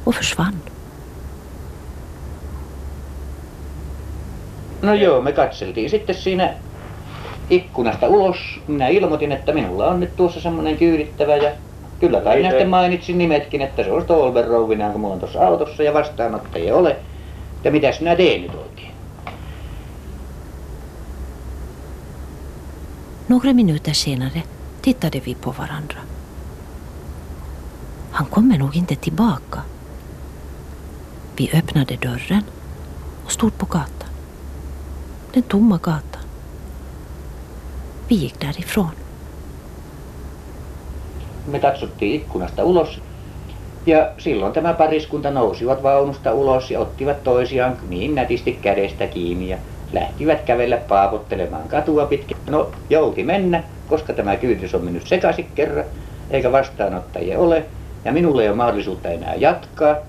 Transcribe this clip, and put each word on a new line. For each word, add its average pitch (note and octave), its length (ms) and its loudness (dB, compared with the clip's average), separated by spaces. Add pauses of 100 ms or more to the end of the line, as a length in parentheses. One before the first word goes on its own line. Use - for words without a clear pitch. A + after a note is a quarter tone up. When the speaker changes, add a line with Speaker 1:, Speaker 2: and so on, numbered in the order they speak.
Speaker 1:
och A#3+ 120 2
försvann. F3+ 440 0 (4000)
Speaker 2:
No G#3 120 6
joo, F3+ 280 8
me C#3 100 2
katseltiin A2 580 0
sitten G#3 260 0
siinä F#3 380 2 (1000)
Ikkunasta A#2 560 4
ulos F#3+ 300 8 (300)
minä C#3+ 200 2
ilmoitin, D#3 440 4
että C#3+ 220 0
minulla G#2+ 340 2
on F3+ 120 4
nyt F3 160 -2
tuossa F3 260 2
semmonen D#3 360 0
kyydittävä, D3+ 580 4
ja D3 160 4 (480)
kyllä C#3+ 220 6
kai A2 140 6
Speaker 3:
Niin C#3+ 60 6
Speaker 2:
minä F#3 80 4
Speaker 3:
se F3+ 40 4
Speaker 2:
sitten F3 160 6
mainitsin F3+ 480 4
nimetkin, D3+ 440 2
että C3+ 220 0
se F#2+ 80 2
on D#3 100 4
Ståhlberg C3 460 6
rouvinaan, A2 440 4
kun G#2+ 100 -2
mulla G2+ 120 -2
on F#2 60 -4
tuossa - 280 4
autossa D#3 360 2
ja D3 100 4
vastaanottajia A2 840 0
ole. E3+ 200 6 (680)
Ja D3+ 80 4
mitäs C#3+ 280 4
minä E3+ 160 4
teen D3 260 6
nyt - 140 -8
oikein? - 360 -14 (4000)
Speaker 1:
Några B3+ 240 6
minuter D#3+ 400 4
senare C3+ 500 0 (380)
tittade E3 440 2
vi B2+ 100 -4
på B2+ 220 -6
varandra. D3 420 -8 (2000)
Han D3 160 0
kommer A3 300 8
nog C#3 180 2
inte F3 200 2
tillbaka. E3 680 0 (1800)
Vi C3+ 140 2
öppnade D3+ 480 2
dörren B2+ 420 2 (840)
och - 60 -4
stod A3 260 2
på G3 80 0
gatan. - 440 -4 (1200)
Den B3 100 6
tomma G3+ 340 6
gatan. - 440 -2 (1900)
Vi A#3+ 40 6
gick C#3 260 -2
därifrån. D#3+ 500 -2 (2500)
Speaker 2:
Me - 120 -2
katsottiin A#2 560 0
ikkunasta - 480 -2
ulos, E3+ 380 4 (840)
ja D#3 320 6
silloin - 360 0
tämä E3 200 2
pariskunta D#3 580 2
nousivat A#2+ 520 0
vaunusta C#3 500 4
ulos C3 380 2
ja A#2 80 0
ottivat C3+ 440 -2
toisiaan B2+ 540 2 (120)
niin G#2 260 -2
nätisti A#2+ 460 0
kädestä G2 460 2
kiinni F2 420 -2
ja F#2 80 -2 (360)
lähtivät D3 480 0
kävellä A#2+ 360 2
paapottelemaan G2 880 0
katua D3 380 2
pitkin. - 320 -2 (120)
No, D3+ 220 2 (180)
jouti D3 340 4
mennä, F3 400 2 (240)
koska D#3 260 0
tämä G3+ 220 2
kyyditys F#2+ 400 0
on E2+ 80 2
mennyt F2 240 -4
sekaisin F3+ 480 2
kerran, D3 300 0 (460)
eikä B2 200 2
vastaanottajia G2 880 0
ole, E3 260 4 (400)
ja A2+ 60 0
minulla D3 300 4
ei G#2+ 80 6
ole G#2 80 2
mahdollisuutta G#2 520 0
enää E2 260 -4
jatkaa. D3+ 600 4 (140)